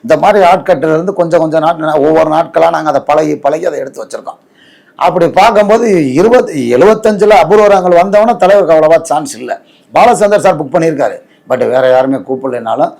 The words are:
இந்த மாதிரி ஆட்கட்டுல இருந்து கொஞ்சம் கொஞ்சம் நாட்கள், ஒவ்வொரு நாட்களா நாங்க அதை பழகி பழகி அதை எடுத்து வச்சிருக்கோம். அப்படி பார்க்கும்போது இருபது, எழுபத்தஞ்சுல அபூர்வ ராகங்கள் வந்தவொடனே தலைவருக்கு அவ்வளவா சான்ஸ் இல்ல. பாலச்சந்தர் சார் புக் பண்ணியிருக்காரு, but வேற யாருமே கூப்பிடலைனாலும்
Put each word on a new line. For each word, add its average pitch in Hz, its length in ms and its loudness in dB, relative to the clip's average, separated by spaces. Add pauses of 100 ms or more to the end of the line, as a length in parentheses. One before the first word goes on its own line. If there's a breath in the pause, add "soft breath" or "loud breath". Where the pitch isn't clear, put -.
இந்த 156 180 0
மாதிரி 202 280 2
ஆட்கட்டுல 160 460 0
இருந்து 175 220 -4
கொஞ்சம் 165 240 0
கொஞ்சம் 156 220 -2
நாட்கள், 156 400 -2
ஒவ்வொரு 156 300 2
நாட்களா 165 400 0
நாங்க 156 180 -4
அதை 135 160 -2
பழகி 151 260 0 (100)
பழகி 160 260 -4
அதை 139 120 -8
எடுத்து 127 200 -14
வச்சிருக்கோம். - 360 -16 (600 soft breath)
அப்படி 170 280 0 (140)
பார்க்கும்போது 214 440 2 (340)
இருபது, 233 340 2 (240)
எழுபத்தஞ்சுல 214 680 2
அபூர்வ 208 300 2
ராகங்கள் 180 280 2
வந்தவொடனே 208 340 2 (100)
தலைவருக்கு 180 320 2
அவ்வளவா 156 220 2 (120)
சான்ஸ் 147 300 -6
இல்ல. 123 100 -8 (420 soft breath)
பாலச்சந்தர் 202 520 0
சார் 175 160 0
புக் 131 140 -10
பண்ணியிருக்காரு, 143 420 -2 (320 soft breath)
but 123 120 -2 (120)
வேற 131 100 0 (120)
யாருமே 131 220 0 (120)
கூப்பிடலைனாலும் 127 720 -6